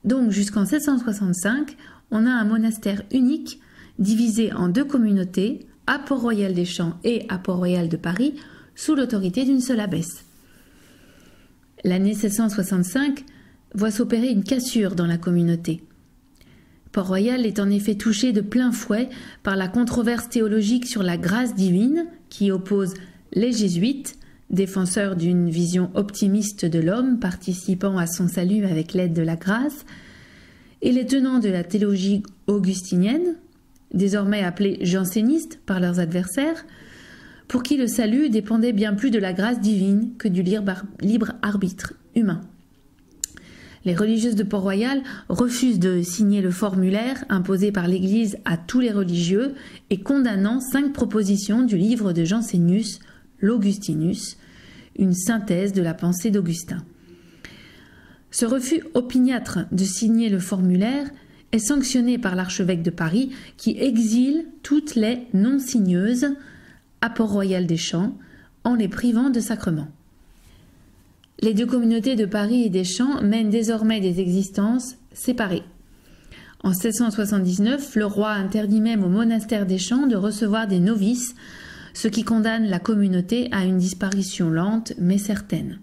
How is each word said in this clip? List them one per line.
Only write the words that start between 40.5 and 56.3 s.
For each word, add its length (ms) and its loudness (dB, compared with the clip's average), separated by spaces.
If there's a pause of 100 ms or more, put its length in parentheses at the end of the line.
ar-, 160 -6 (160)
libre 300 2 (100)
arbitre 500 -2 (220)
humain. 260 2 (1400)
Les 100 0
religieuses 400 2
de 80 0
Port-Royal 580 0 (280)
refusent 500 2
de 240 2
signer 400 2
le 80 0
formulaire 800 0
imposé 420 0
par 160 -2
l'Église 580 0
à 120 -2
tous 240 -2
les 100 2
religieux 640 0 (360)
et 100 0
condamnant 580 2
cinq 340 -2
propositions 680 0
du 140 2
livre 360 2
de 120 2
Jansénius, 720 0 (400)
l'Augustinus, 1000 0 (600)
une 160 4
synthèse 580 0
de 100 2
la 120 0
pensée 380 0